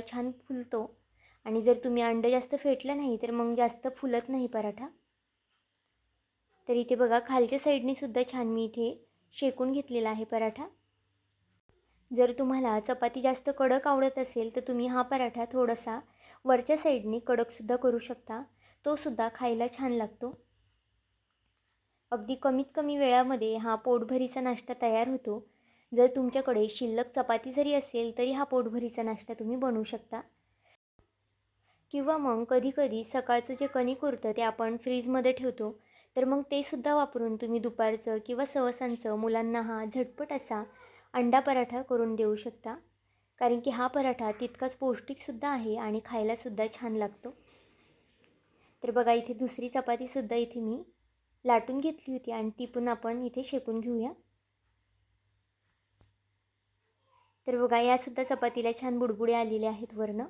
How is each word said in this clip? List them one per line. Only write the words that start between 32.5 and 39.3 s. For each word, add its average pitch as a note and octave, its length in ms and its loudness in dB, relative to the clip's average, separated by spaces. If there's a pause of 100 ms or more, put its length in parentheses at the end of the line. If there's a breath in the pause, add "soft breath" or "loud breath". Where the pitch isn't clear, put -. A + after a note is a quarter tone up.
सकाळचं B3 480 0
जे C#4 140 -2
कणिक B3+ 380 -2
उरतं A#3 260 -2
ते G#3+ 120 -2
आपण A3+ 340 -2
फ्रीजमध्ये B3+ 560 0
ठेवतो, B3+ 380 -4 (440 soft breath)
तर C4 100 2
मग C#4 160 2 (100)
ते C#4+ 120 2
सुद्धा D4 320 0
वापरून B3 420 0
तुम्ही A#3 220 -2
दुपारचं A3 640 0
किंवा B3 200 -2
सवसांचं B3 720 -2
मुलांना A3+ 440 0